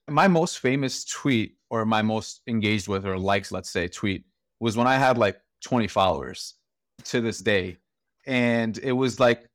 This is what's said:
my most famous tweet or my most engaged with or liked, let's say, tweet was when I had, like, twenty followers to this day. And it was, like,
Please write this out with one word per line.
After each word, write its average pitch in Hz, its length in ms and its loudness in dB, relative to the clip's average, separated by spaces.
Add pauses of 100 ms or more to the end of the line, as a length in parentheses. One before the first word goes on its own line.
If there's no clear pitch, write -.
my 151 180 4
most 175 320 2
famous 135 460 -2
tweet - 520 -2 (120)
or 113 160 -2
my 110 160 2
most 110 460 -4
engaged 107 420 -2
with 95 160 -2
or 95 120 -2
liked, 98 360 -2
let's 90 160 -8
say, 87 180 -4
tweet 95 380 -4 (340)
was 113 160 -2
when 120 120 2
I 131 100 4
had, 131 200 4
like, 101 220 2 (240)
twenty 117 240 0
followers 80 680 -2 (500)
to 123 160 -2
this 113 180 -4
day. 95 380 0 (500)
And 117 500 0
it 127 140 -4
was, 127 280 0
like, 120 360 4